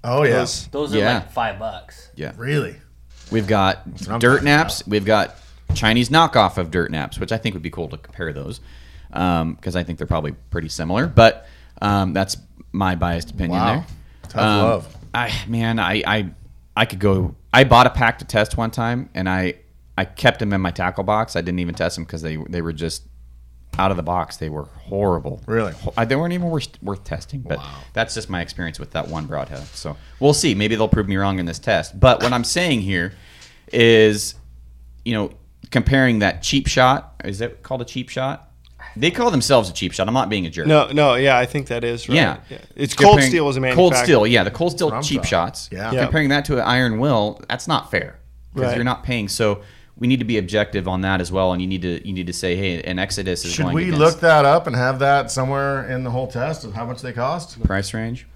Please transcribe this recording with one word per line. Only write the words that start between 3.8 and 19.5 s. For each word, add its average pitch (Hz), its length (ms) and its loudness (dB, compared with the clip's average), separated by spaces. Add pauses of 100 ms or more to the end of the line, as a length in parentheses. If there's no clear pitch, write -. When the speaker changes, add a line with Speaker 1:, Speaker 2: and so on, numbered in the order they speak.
Speaker 1:
That's 95 220 -14
what 104 80 -6
I'm 117 60 -4
Speaker 4:
dirt 120 160 8
Speaker 1:
talking 139 80 -2
Speaker 4:
naps. 147 380 2
Speaker 1:
about. - 80 -12
Speaker 4:
We've 104 140 0
got 107 320 2 (380)
Chinese 113 340 2
knockoff 135 480 4
of 87 140 -4
dirt 87 220 -2
naps, - 260 -6
which 110 140 -6
I 113 40 -2
think 110 180 -6
would 82 100 -10
be 82 60 -8
cool 80 180 -8
to 71 100 -12
compare 80 340 -10
those, 69 280 -12 (520)
um, 85 480 0
'cause 87 160 -6
I 87 60 -2
think 82 160 -8
they're 78 80 -6
probably 78 260 -2 (180)
pretty 80 180 -6
similar. 92 400 -2
But, - 380 6 (360)
um, 98 320 0
that's 95 220 -2 (360)
my 92 220 0
biased 85 380 -2
opinion 90 260 -2
Speaker 1:
Wow. 113 160 2
Speaker 4:
there. 165 100 -4 (440)
Speaker 1:
Tough 110 120 -4
Speaker 4:
Um, 104 220 4
Speaker 1:
love. 110 340 0 (180)
Speaker 4:
I, 117 180 -2 (160)
man, 117 320 0
I, 98 260 0
I, 104 200 0 (500)
I 110 80 2
could 98 160 -6
go. 95 340 2 (180)
I 131 120 8
bought 123 220 8
a 120 40 4
pack 113 300 0
to - 40 -14
test 107 320 0
one 113 140 -2
time, 120 440 -4
and 92 140 -2
I, 92 260 0 (440)